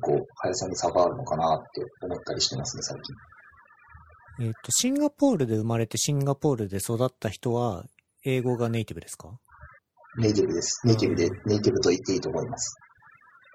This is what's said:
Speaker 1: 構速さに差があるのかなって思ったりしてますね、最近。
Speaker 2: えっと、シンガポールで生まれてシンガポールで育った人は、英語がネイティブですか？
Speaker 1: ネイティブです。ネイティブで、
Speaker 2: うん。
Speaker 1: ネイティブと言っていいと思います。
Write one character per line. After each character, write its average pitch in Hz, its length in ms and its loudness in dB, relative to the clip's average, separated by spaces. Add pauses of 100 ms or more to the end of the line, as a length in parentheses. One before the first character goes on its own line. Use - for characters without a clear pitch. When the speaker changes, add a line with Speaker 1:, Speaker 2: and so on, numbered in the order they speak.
Speaker 1:
構 73 180 2 (160)
速 92 180 -2
さ 92 140 -4
に 92 80 -6
差 87 160 0
が 90 140 4
あ - 20 4
る 78 80 -4
の - 80 -8
か - 140 -4
な 80 180 2
っ - 40 0 (140)
て - 80 -6 (200)
思 - 120 -6
っ - 120 -6
た - 80 -6
り - 80 -4
し - 80 0
て - 80 -6
ま - 80 -6
す - 100 -8
ね、 - 80 -10
最 - 140 -8 (1400)
近。 120 100 -4
Speaker 2:
え - 20 -2
っ 110 120 -4
と、 - 100 -10
シ - 200 2
ン 277 40 0
ガ 294 140 2
ポ 285 220 4
ー 214 60 4
ル 131 100 2
で 113 80 2
生 107 80 2
ま 117 140 0
れ 113 100 0
て - 100 -6
シ - 140 0
ン 143 80 2
ガ 139 160 0
ポ 151 160 2
ー 131 60 2
ル 107 100 -4
で 95 120 -4
育 113 260 -2
っ 127 40 2
た - 200 -6
人 117 240 -2
は、 117 320 -2 (400)
英 131 160 0
語 123 160 0
が 117 100 0
ネ 113 140 0
イ 104 40 -4
テ - 60 -10
ィ - 40 -12
ブ 85 40 -14
で - 80 -14
す - 80 -16
か？ 78 140 -16 (880)
Speaker 1:
ネ 113 100 4
イ 104 60 6
テ 98 80 4
ィ 92 40 4
ブ - 80 0
で 85 80 0
す。 - 240 -2
ネ 117 60 8
イ 110 60 6
テ 110 80 2
ィ - 40 4
ブ - 60 0
で、 85 120 2
Speaker 2:
う - 40 -2
ん。 - 140 -10
Speaker 1:
ネ 104 100 2
イ 101 60 2
テ 104 80 2
ィ 92 40 6
ブ 95 60 6
と - 100 6
言 92 80 4
っ - 40 -6
て 95 120 0
い 90 40 2
い - 20 -2
と - 80 -4
思 - 160 -2
い - 60 -6
ま - 80 -8
す。 - 180 -6 (800)